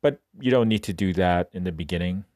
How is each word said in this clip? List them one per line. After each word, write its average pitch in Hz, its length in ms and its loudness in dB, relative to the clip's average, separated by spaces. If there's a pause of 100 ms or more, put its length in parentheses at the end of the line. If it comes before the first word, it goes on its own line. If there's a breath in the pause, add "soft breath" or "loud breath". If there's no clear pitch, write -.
But 147 180 0 (220)
you 127 100 0
don't 123 180 4
need 107 160 0
to 98 100 -6
do 92 180 0
that 90 400 2
in 90 120 -8
the 90 80 -4
beginning. 87 520 -6 (120)